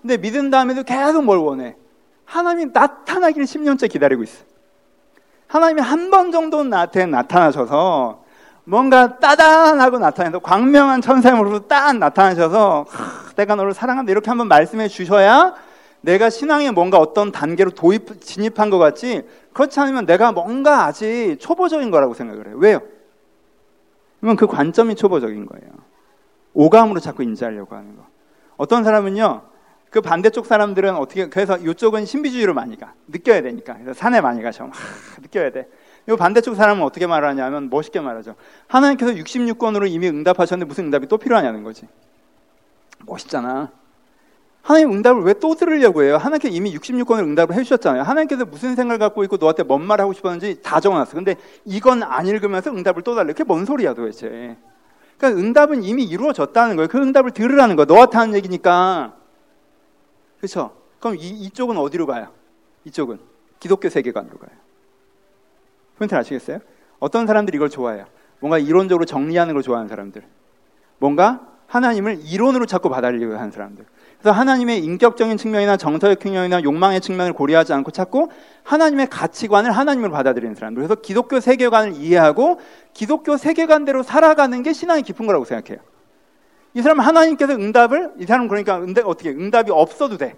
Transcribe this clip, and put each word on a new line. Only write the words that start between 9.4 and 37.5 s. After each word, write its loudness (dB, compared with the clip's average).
나타나서, -2
광명한 4
천사의 4
모습으로 0
딱 2
나타나셔서, 2
"하, -14
내가 0
너를 -2
사랑한다." -4
이렇게 0
한번 -2
말씀해 2
주셔야 4
내가 2
신앙에 -2
뭔가 2
어떤 2
단계로 -2
도입, 0
진입한 -4
것 2
같지, 0
그렇지 -2
않으면 -2
내가 4
뭔가 0
아직 -4
초보적인 -2
거라고 2
생각을 -14
해요. -18
왜요? 4
그러면 0
그 4
관점이 0
초보적인 -2
거예요. -20
오감으로 6
자꾸 -10
인지하려고 -8
하는 -20
거. -20
어떤 0
사람은요, 0
그 0
반대쪽 0
사람들은 0
어떻게, -6
그래서 -2
이쪽은 -2
신비주의로 -4
많이 -8
가. -20
느껴야 0
되니까. -10
그래서 -16
산에 0
많이 -2
가셔. -10
막 -18
느껴야 -4
돼. -12
요 0
반대쪽 0
사람은 2
어떻게 -4
말하냐면 -4